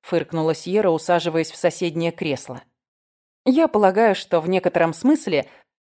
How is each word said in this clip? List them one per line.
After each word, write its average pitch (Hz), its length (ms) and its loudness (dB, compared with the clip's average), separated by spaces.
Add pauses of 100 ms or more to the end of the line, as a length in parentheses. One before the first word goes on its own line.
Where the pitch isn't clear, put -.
фыркнула 160 520 -2
Сьерра, 190 360 0
усаживаясь 160 600 0
в - 60 -16
соседнее 165 560 -2
кресло. 135 500 -8 (800)
"Я 294 220 4
полагаю, 202 480 4
что - 260 -2
в 165 80 -6
некотором 175 460 0
смысле 233 540 0 (360)